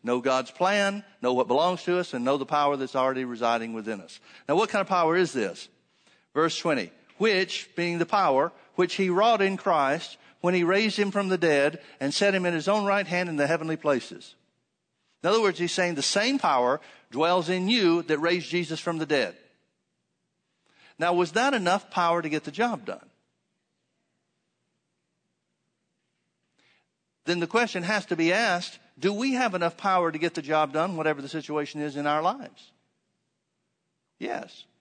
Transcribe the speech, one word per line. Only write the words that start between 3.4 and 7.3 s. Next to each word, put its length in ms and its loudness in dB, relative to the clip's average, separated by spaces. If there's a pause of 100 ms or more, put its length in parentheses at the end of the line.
within 280 -8
us. 180 -20 (300)
Now, 80 2
what 120 0
kind 120 0
of 60 -2
power 280 2
is 160 2
this? 380 -4 (640)
Verse 240 0
twenty, 340 -2 (280)
"Which, 580 0